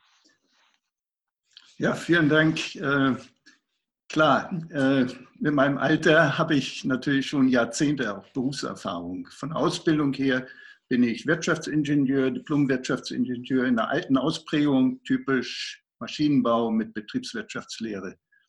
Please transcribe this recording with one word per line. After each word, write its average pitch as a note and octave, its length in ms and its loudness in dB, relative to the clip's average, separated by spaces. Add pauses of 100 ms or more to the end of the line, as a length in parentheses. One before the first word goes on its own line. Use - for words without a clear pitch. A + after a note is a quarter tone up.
(1800)
Ja, C#3+ 160 0
vielen E3 340 2
Dank. D#3 480 2
Äh, C#3 400 0 (920)
klar, D3+ 420 2 (200)
äh, C3+ 340 2 (340)
mit D3+ 140 0
meinem C#3 240 2
Alter D#3 600 4
habe D#3+ 180 0
ich - 280 -4
natürlich C3+ 440 0
schon C3+ 200 2
Jahrzehnte B2 720 0
auch - 160 -18
Berufserfahrung. F#2+ 920 -6
Von - 260 -10
Ausbildung D3+ 580 0
her C3 360 0 (420)
bin B2 140 4
ich A#2 240 -2
Wirtschaftsingenieur, C#3+ 1040 0
Diplom-Wirtschaftsingenieur B2+ 1300 -2
in B2+ 100 2
der A2+ 140 0
alten C3+ 280 2
Ausprägung, C3+ 840 0
typisch - 840 -4 (140)
Maschinenbau A#2 720 0
mit A2 240 -2
Betriebswirtschaftslehre. G#2+ 1200 -10 (320)